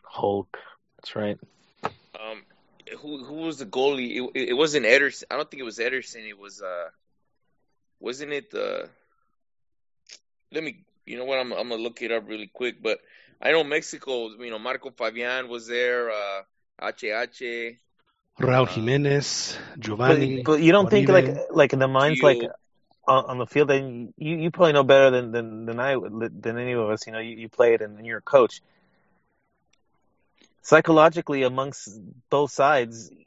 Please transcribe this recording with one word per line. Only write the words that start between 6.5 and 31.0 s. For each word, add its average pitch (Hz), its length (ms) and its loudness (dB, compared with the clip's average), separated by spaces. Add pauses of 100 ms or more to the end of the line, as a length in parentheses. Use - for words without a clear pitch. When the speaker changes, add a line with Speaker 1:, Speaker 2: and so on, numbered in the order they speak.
Speaker 2:
uh, 87 260 -10 (1120)
wasn't 135 320 -10
it, 139 220 -8
uh... 101 320 -6 (1700)
let 151 100 -6
me, 139 220 -14 (220)
you 117 100 -14
know 123 80 -10
what? 135 140 -4
I'm, 123 140 -6
I'm 104 180 -6
gonna 113 120 -6
look 120 200 -10
it 117 100 -6
up 107 160 -4
really 107 180 -12
quick. 120 360 -8
But 110 160 -2 (420)
I 139 120 0
know 160 120 4
Mexico, 139 640 -6 (100)
you 120 120 -14
know, 110 80 -10
Marco 127 320 -10
Fabian 120 580 -6
was 117 180 -10
there, 123 440 -2
uh, 101 320 -6 (400)
H 107 220 -8
H. 117 380 -6 (960)
Speaker 3:
Raul 127 240 4
Speaker 2:
Uh, 120 40 4
Speaker 3:
Jimenez, 139 880 -2 (140)
Speaker 1:
But, - 100 -18
Speaker 3:
Giovanni, 127 600 2
Speaker 1:
but 151 180 2
you 165 120 8
don't 196 180 6
think, 202 180 4
like, 185 180 8
Speaker 3:
Oribe. 139 120 -4 (120)
Speaker 1:
like, 151 220 4
in 135 60 0
the 131 100 2
minds, 139 340 2
like, 135 160 8
Speaker 2:
Gio. 120 120 -4 (580)
Speaker 1:
on, 131 180 4
on 127 120 -8
the 120 80 -4
field, 143 220 2
then 131 480 -2
you, 160 200 -6
you 160 140 -2
probably 165 240 4
know 139 100 4
better 135 260 8
than, 123 220 -2
than, 113 340 -6
than 117 140 -6
I, 135 160 0
than 113 600 -6
any 123 140 -6
of 113 180 -2
us. 107 160 -6
You 113 80 -16
know, 113 40 -8
you, 113 180 -12
you 113 120 -16
play 117 260 4
it 110 80 0
and, 104 160 -12
and 113 80 -18
you're 113 120 -8
a - 40 -14
coach. - 380 -2 (2000)
Psychologically, 156 800 4